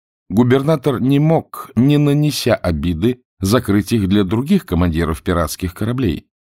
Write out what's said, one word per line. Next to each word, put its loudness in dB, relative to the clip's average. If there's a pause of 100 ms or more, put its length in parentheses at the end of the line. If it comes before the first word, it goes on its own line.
(300)
губернатор 2
не 2
мог, -2
не 4
нанеся 0
обиды, -2 (200)
закрыть 0
их 0
для 2
других 0
командиров -2
пиратских -4
кораблей, -4 (280)